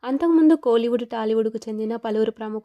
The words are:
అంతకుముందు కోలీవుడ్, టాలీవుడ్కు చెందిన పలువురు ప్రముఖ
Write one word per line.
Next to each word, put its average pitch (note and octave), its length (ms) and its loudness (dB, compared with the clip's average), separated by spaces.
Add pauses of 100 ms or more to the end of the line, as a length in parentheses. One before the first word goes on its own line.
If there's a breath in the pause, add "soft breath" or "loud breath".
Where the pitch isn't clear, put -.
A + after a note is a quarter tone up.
అంతకుముందు D#4 500 4
కోలీవుడ్, A#3 540 0
టాలీవుడ్కు A3 500 -2
చెందిన A3 380 -8
పలువురు A3 340 -2
ప్రముఖ G#3+ 340 -10